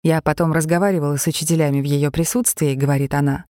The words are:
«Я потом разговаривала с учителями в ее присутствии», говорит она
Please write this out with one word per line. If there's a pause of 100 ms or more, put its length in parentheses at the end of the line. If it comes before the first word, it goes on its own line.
«Я
потом
разговаривала
с
учителями
в
ее
присутствии»,
говорит
она (140)